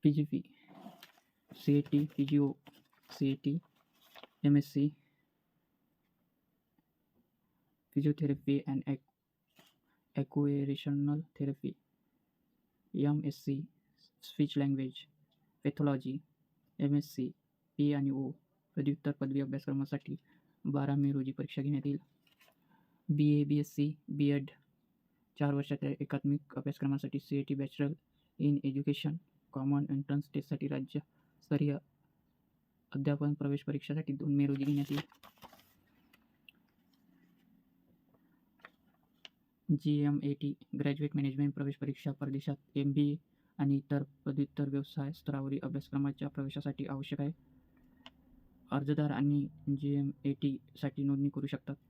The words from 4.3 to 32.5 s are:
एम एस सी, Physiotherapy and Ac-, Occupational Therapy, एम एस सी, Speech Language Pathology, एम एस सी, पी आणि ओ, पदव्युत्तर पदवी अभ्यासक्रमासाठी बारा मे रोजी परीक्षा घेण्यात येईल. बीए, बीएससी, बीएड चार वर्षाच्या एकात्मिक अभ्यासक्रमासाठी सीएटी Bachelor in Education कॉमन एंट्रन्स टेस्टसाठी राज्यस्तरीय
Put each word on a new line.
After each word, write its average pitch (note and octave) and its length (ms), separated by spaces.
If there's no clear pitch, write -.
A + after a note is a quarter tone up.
एम C#3+ 140
एस - 160
सी, C#3+ 160
Physiotherapy C#3+ 580
and C3+ 200
Ac-, C#3 240
Occupational C#3+ 1040
Therapy, C#3 340
एम D3 320
एस - 200
सी, C#3 100
Speech - 340
Language C3+ 440
Pathology, C#3 520
एम C#3+ 160
एस C#3+ 160
सी, B2+ 160
पी D3 160
आणि C#3 180
ओ, C3+ 200
पदव्युत्तर C#3+ 340
पदवी C#3 300
अभ्यासक्रमासाठी C#3 720
बारा C#3+ 300
मे C#3 160
रोजी C3+ 200
परीक्षा - 300
घेण्यात C#3+ 240
येईल. C#3+ 120
बीए, D3 340
बीएससी, D3 500
बीएड C#3+ 380
चार C#3+ 140
वर्षाच्या C#3+ 360
एकात्मिक C#3+ 580
अभ्यासक्रमासाठी C#3 600
सीएटी C#3+ 360
Bachelor C#3 380
in C#3+ 260
Education C#3+ 500
कॉमन C#3+ 380
एंट्रन्स C#3+ 440
टेस्टसाठी C#3+ 340
राज्यस्तरीय C#3+ 1120